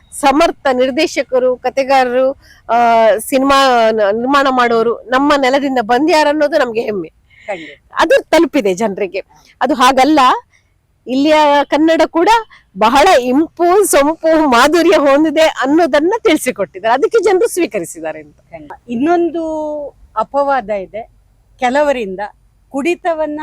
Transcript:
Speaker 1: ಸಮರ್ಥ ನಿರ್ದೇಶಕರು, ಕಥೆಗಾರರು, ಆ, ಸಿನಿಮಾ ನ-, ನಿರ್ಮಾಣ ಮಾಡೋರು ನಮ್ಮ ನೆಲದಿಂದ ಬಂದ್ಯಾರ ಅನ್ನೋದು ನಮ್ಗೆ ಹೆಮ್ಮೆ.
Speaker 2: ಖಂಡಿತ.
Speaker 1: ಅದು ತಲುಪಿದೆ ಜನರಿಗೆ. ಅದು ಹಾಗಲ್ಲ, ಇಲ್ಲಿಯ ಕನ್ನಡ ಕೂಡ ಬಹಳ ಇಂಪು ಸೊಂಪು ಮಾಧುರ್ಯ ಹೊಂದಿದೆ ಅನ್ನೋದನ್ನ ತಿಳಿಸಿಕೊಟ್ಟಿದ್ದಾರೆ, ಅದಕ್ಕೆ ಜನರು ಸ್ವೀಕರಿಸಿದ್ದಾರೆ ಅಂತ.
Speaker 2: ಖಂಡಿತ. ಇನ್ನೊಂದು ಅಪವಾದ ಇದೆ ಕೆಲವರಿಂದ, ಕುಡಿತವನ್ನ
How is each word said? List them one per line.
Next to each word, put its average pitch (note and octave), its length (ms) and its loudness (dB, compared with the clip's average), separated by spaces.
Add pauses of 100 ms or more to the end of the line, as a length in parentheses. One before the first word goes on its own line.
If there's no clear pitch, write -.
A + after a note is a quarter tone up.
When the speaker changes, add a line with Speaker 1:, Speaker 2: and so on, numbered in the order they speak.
(120)
Speaker 1:
ಸಮರ್ಥ D4+ 640 0
ನಿರ್ದೇಶಕರು, B3+ 800 -2
ಕಥೆಗಾರರು, C4 760 0 (380)
ಆ, A3+ 60 0 (440)
ಸಿನಿಮಾ C4 720 2
ನ-, G#3 200 0
ನಿರ್ಮಾಣ C4+ 380 0
ಮಾಡೋರು A#3 480 0
ನಮ್ಮ C4 400 0
ನೆಲದಿಂದ C4+ 440 0
ಬಂದ್ಯಾರ D4 460 0
ಅನ್ನೋದು D4 300 0
ನಮ್ಗೆ A#3+ 240 -4
ಹೆಮ್ಮೆ. G3 280 -6 (380)
Speaker 2:
ಖಂಡಿತ. E3 340 -14 (180)
Speaker 1:
ಅದು F4 240 2
ತಲುಪಿದೆ C#4 500 0
ಜನರಿಗೆ. G3 500 -4 (380)
ಅದು C4+ 120 0
ಹಾಗಲ್ಲ, C4 460 2 (880)
ಇಲ್ಲಿಯ C#4 280 0 (280)
ಕನ್ನಡ D#4+ 420 0
ಕೂಡ E4 240 0 (480)
ಬಹಳ A#3+ 300 2
ಇಂಪು E4 800 2
ಸೊಂಪು D#4 640 0
ಮಾಧುರ್ಯ D#4 480 2
ಹೊಂದಿದೆ D4 440 2
ಅನ್ನೋದನ್ನ D4+ 720 0 (100)
ತಿಳಿಸಿಕೊಟ್ಟಿದ್ದಾರೆ, A3+ 720 -2
ಅದಕ್ಕೆ F4+ 300 0
ಜನರು F#4+ 240 2
ಸ್ವೀಕರಿಸಿದ್ದಾರೆ E3 720 -6
ಅಂತ. D3 180 -20
Speaker 2:
ಖಂಡಿತ. D#3 340 -20 (180)
ಇನ್ನೊಂದು E4 540 -2 (720)
ಅಪವಾದ C4+ 540 -2
ಇದೆ G3+ 340 -10 (560)
ಕೆಲವರಿಂದ, B3+ 600 -2 (500)
ಕುಡಿತವನ್ನ D#4 720 -6